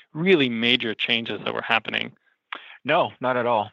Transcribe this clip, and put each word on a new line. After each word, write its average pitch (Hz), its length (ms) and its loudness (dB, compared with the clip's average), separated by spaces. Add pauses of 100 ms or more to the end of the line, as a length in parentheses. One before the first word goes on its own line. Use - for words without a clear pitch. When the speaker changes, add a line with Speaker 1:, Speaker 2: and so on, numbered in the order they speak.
(140)
Speaker 1:
really 156 360 4
major 117 440 0
changes 113 520 -2
that 117 100 -4
were 113 80 -4
happening. 113 480 -2 (720)
Speaker 2:
No, 135 360 0
not 127 160 0
at 117 80 0
all. 107 280 0